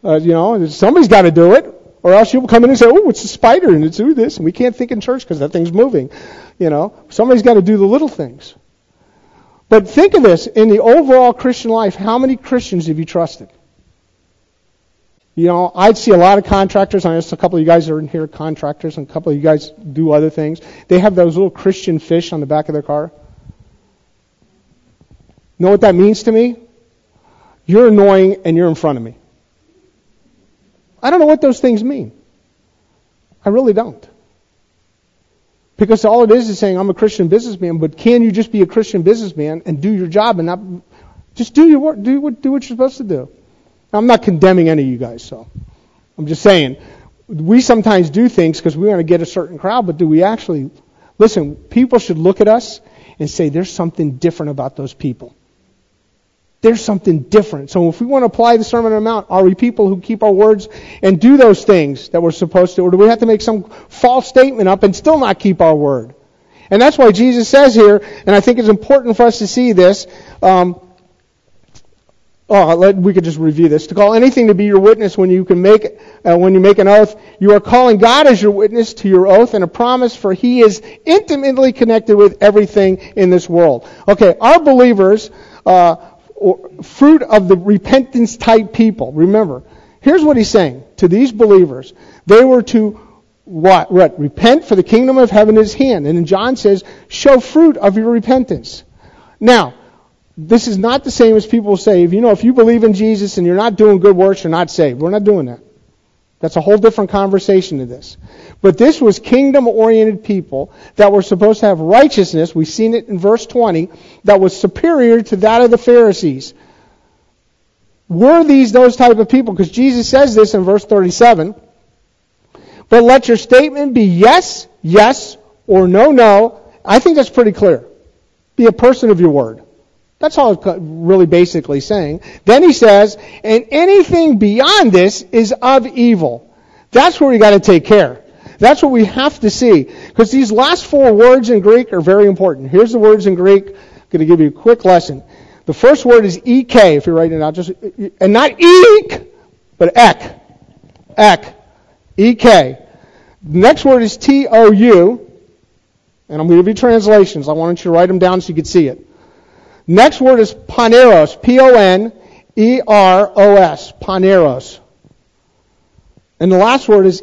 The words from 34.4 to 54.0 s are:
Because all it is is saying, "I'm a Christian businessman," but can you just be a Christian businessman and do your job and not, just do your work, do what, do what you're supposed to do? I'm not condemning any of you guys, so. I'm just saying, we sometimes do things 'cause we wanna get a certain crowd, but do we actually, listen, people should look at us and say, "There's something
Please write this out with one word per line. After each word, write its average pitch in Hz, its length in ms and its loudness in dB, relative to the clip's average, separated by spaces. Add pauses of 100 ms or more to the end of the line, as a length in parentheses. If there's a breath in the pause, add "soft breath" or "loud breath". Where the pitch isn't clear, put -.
Because 220 280 0
all 226 180 2
it 214 80 0
is 233 180 0
is 202 100 -8
saying, 190 200 -4
"I'm 196 120 -6
a 180 40 -6
Christian 208 320 -4
businessman," 180 520 -6
but 156 180 -8
can 240 260 0
you 226 80 0
just 208 220 -6
be 208 100 -2
a 180 40 0
Christian 208 360 -6
businessman 165 640 -6
and 151 140 -10
do 190 100 -6
your 185 160 -6
job 208 320 -4
and 165 80 -6
not, 180 140 -8 (760 soft breath)
just - 200 -12
do 311 120 4
your 302 140 4
work, 302 200 -6
do 262 200 -4
what, 285 200 -10
do 269 120 -4
what 269 100 -6
you're 240 140 -16
supposed 262 220 -4
to 262 60 -14
do? 143 240 -10 (640)
I'm 214 140 -2
not 240 160 0
condemning 180 460 0
any 156 140 -2
of 131 60 -4
you 123 100 -8
guys, 120 240 -14
so. 113 260 -20 (720)
I'm 151 80 -10
just 156 160 -8
saying, 156 360 0 (500 soft breath)
we 185 320 -2
sometimes 214 500 0
do 220 180 -2
things 165 320 -4
'cause 156 160 -6
we 190 120 -4
wanna 180 160 -4
get 165 160 -2
a 165 60 -8
certain 170 300 -12
crowd, 208 300 -6
but 160 120 -8
do 170 100 -2
we 156 140 0
actually, 180 480 -6 (480)
listen, 180 360 -2
people 247 460 -2
should 165 180 -8
look 180 220 -2
at 208 80 2
us 233 320 -4 (380 soft breath)
and 151 120 -8
say, 156 200 -6
"There's 170 200 -8
something 165 420 -8